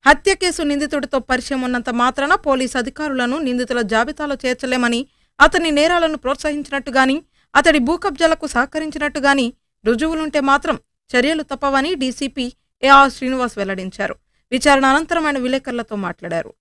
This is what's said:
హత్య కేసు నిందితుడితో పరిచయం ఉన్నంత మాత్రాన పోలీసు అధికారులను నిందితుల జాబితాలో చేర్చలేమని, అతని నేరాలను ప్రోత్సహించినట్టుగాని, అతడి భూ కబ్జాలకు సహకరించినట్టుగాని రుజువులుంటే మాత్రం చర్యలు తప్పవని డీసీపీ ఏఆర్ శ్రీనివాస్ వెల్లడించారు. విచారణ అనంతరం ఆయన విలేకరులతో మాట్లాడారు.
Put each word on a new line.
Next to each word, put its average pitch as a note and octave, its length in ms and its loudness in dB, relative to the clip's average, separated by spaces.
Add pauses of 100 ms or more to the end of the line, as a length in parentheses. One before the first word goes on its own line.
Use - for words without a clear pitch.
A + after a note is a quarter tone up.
హత్య D#4 360 4
కేసు F4 280 -2
నిందితుడితో C#4+ 480 -2 (120)
పరిచయం B3+ 380 -2
ఉన్నంత B3 220 -4 (120)
మాత్రాన C4+ 320 0 (120)
పోలీసు C4 360 0
అధికారులను C4 560 -4 (100)
నిందితుల B3 340 -2 (120)
జాబితాలో C#4+ 500 -2
చేర్చలేమని, B3 580 -2 (380)
అతని D#4+ 380 4
నేరాలను D#4+ 460 2
ప్రోత్సహించినట్టుగాని, C4+ 960 -2 (360)
అతడి D4+ 340 4
భూ D#4+ 60 0 (120)
కబ్జాలకు D#4+ 500 0
సహకరించినట్టుగాని C#4 920 -2 (380)
రుజువులుంటే D4+ 560 0 (100)
మాత్రం C#4+ 280 0 (300)
చర్యలు D4 420 0
తప్పవని C4+ 500 0
డీసీపీ C4 460 -4 (360)
ఏఆర్ C#4 340 8
శ్రీనివాస్ B3+ 440 -4
వెల్లడించారు. F#3+ 560 -6 (340)
విచారణ C4+ 420 4
అనంతరం D#4+ 360 0
ఆయన C#4 160 -2
విలేకరులతో B3 500 -4 (120)
మాట్లాడారు. E3+ 540 -6